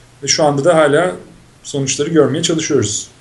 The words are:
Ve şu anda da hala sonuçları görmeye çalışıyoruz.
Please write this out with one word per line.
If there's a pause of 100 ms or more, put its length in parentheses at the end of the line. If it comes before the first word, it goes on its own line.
(240)
Ve
şu
anda
da
hala (520)
sonuçları
görmeye
çalışıyoruz. (140)